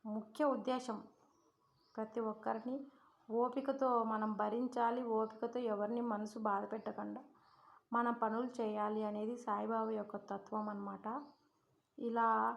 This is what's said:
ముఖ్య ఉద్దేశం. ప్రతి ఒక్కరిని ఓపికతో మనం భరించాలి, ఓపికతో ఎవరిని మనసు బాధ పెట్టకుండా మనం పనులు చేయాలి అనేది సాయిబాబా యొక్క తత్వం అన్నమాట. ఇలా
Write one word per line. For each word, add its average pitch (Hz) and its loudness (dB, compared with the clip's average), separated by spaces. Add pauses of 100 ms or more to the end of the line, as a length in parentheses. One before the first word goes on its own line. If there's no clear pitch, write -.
ముఖ్య 220 -4
ఉద్దేశం. 247 0 (1000)
ప్రతి 220 -4
ఒక్కరిని 220 -2 (520)
ఓపికతో 262 2 (140)
మనం 220 0
భరించాలి, 233 2 (100)
ఓపికతో 220 0
ఎవరిని 214 0
మనసు 214 -2
బాధ 208 2
పెట్టకుండా 208 -6 (720)
మనం 240 4
పనులు 233 0
చేయాలి 214 0
అనేది 214 -2
సాయిబాబా 220 0
యొక్క 208 -4 (100)
తత్వం 214 -4
అన్నమాట. 196 -8 (920)
ఇలా 233 4 (280)